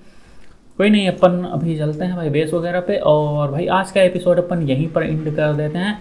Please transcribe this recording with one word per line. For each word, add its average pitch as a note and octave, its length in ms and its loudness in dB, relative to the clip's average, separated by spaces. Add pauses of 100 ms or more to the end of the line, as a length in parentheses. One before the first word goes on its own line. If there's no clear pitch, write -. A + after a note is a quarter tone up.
(800)
कोई G3+ 100 4
नहीं, G#3 200 4
अपन F3+ 360 4
अभी E3 320 -2
चलते D3+ 280 -2
हैं F3+ 100 -2
भाई E3 140 -2
base D#3 240 0
वगैरह F3 280 -2
पे। G3+ 180 -2
और D3 520 0
भाई, D#3 180 -2
आज F#3 220 -2
का G3 100 2
episode F3+ 380 2
अपन F3 220 0
यहीं D3 280 0
पर D#3+ 140 -2
end D#3 320 -4
कर D3+ 180 0
देते D3+ 240 -2
हैं। G#3 240 -4